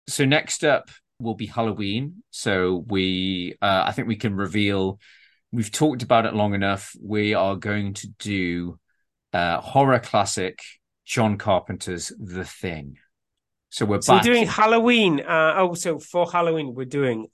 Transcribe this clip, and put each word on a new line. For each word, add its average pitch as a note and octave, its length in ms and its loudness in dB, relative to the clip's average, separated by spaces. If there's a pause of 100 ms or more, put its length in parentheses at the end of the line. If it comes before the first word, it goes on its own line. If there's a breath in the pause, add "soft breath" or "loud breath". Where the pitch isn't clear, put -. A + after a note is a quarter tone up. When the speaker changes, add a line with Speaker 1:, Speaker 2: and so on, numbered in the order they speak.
Speaker 1:
so - 180 0
next - 380 2
up D3 260 2 (300)
will A2+ 140 -4
be G#2 140 -8
Halloween. A2+ 800 -4
So F#2 580 0
we, F#2 760 -2
uh, G2 240 2
I - 60 -2
think B2 140 -6
we A2 80 -2
can G#2 200 -4
reveal, G2 640 -2 (520 soft breath)
we've A2+ 200 -4
talked C3 320 0
about A2+ 240 4
it - 80 -4
long G#2 180 0
enough. G2 380 -2 (100)
We G#2 320 -2
are G2 220 0
going G2+ 400 -4
to - 120 -14 (120)
do, F2 580 -4 (560)
uh, E2+ 260 0
horror C3+ 400 2
classic G2 600 -2 (440)
John G#2+ 360 0
Carpenter's F2+ 800 -4
The F2+ 260 -8
Thing. D#2 520 -10 (720)
So - 180 -2
we're G2+ 140 0
Speaker 2:
So - 120 6
we're - 60 10
Speaker 1:
back. - 60 6
Speaker 2:
doing A#3+ 220 6
Halloween. A3 720 4
Uh, D#3+ 360 2
oh, F3+ 160 2
so E3+ 240 -4
for F3 340 -2
Halloween, D#3+ 440 0
we're B2+ 100 -6
doing B2+ 480 -2